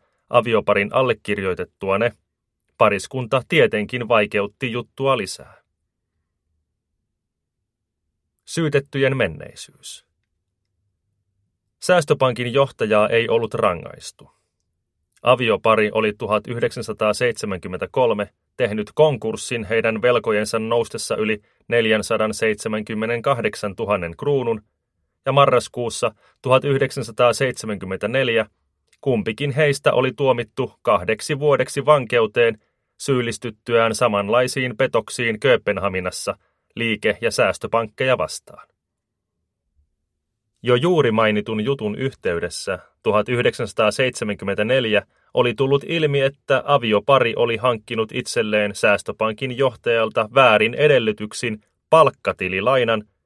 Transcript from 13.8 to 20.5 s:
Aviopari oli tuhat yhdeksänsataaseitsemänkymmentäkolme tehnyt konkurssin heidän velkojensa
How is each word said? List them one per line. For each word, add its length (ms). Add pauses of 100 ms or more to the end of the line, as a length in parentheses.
Aviopari 680
oli 260
tuhat 280
yhdeksänsataaseitsemänkymmentäkolme 1800 (260)
tehnyt 380
konkurssin 680
heidän 380
velkojensa 560